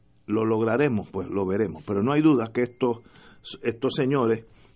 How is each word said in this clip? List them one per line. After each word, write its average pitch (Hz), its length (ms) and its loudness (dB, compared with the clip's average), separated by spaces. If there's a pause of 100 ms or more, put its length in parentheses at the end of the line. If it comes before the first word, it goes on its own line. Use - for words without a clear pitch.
(260)
¿Lo 110 200 0
lograremos? 113 640 0
Pues 92 200 -6
lo 98 160 -2
veremos. 98 400 -2
Pero 101 160 -2
no 131 120 0
hay 151 80 2
duda 127 320 4
que 123 100 0
estos, 120 360 -2 (640)
estos 120 320 -2
señores 127 520 0 (300)